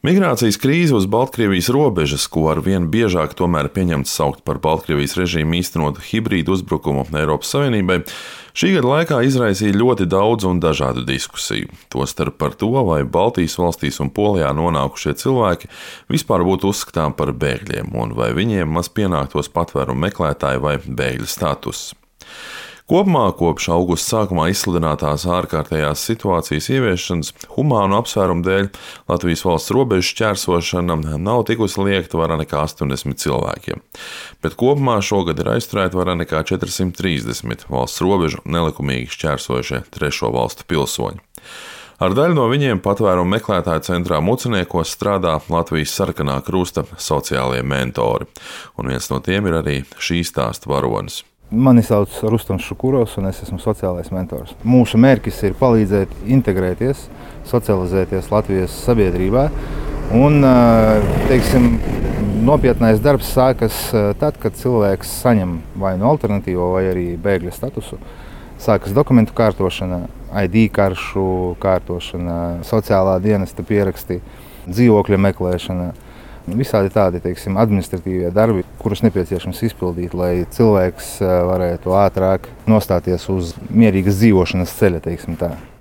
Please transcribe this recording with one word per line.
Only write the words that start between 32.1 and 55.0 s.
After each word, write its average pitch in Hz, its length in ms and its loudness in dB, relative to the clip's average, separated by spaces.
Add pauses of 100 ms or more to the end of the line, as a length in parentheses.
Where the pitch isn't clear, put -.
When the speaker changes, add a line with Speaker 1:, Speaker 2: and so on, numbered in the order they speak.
Speaker 1:
vairāk 80 220 -2
nekā 73 240 -4
astoņdesmit 67 580 -6
cilvēkiem. 62 560 -4 (640)
Bet - 160 -4
kopumā 127 400 2
šogad 85 400 -2
ir - 140 0
aizturēti 95 420 -2
vairāk 90 300 0
nekā 78 180 -2
četrsimt 90 560 -4
trīsdesmit 60 720 -4
valsts 64 320 -2
robežu 90 400 0
nelikumīgi 73 720 -4
šķērsojušie 67 720 -4
trešo 71 480 -4
valstu 58 320 -6
pilsoņi. 67 560 -4 (800)
Ar 98 160 2
daļu 165 160 2
no 120 160 2
viņiem 131 320 0
patvērumu 98 540 2
meklētāju 85 500 -2
centrā 87 320 0
Muciniekos 95 720 -2
strādā 90 460 0 (100)
Latvijas 82 480 -2
Sarkanā 71 480 -2
Krusta 85 400 -2 (160)
sociālie 64 640 -2
mentori, 64 640 -2 (480)
un 65 160 -6
viens - 160 -6
no 65 160 -4
tiem 98 240 0
ir 82 160 0
arī 69 200 -2 (120)
šī 85 320 -2
stāsta - 400 -6
varonis. 62 560 -4 (300)
Speaker 2:
Mani 120 300 6
sauc 104 240 2 (160)
Rustams 107 400 -2
Šukurovs, 127 560 -2
un 95 80 -2
es 92 160 -6
esmu 92 180 -8
sociālais 92 480 -4
mentors. 92 440 -6 (120)
Mūsu 120 320 6
mērķis 120 460 4